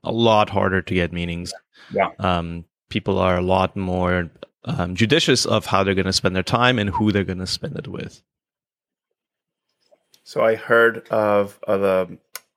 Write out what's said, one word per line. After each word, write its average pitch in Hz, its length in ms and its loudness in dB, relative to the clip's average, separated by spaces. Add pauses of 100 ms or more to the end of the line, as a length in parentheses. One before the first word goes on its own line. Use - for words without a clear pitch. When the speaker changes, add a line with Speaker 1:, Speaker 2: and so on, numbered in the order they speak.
Speaker 1:
A - 80 -4
lot 110 400 4
harder 98 320 0
to - 100 -6
get 87 180 0
meetings. 87 400 -6 (400)
Speaker 2:
Yeah. 98 180 0 (100)
Speaker 1:
Um, 85 460 -2 (240)
people 101 280 -2
are 92 180 2
a 90 60 0
lot 92 340 2
more, 90 540 -2 (360)
um, 87 300 -4
judicious 120 520 2
of 110 180 0
how 98 180 2
they're 98 120 2
gonna 95 180 0
spend 92 220 -2
their 92 80 0
time 123 340 2
and 101 140 0
who 107 200 2
they're 98 120 2
gonna 92 240 -6
spend - 300 -8
it - 100 -10
with. - 340 -14 (2000)
Speaker 2:
So 113 220 -2
I 113 100 4
heard 117 540 2
of, 104 540 0
of 98 180 0
a 92 280 0 (480)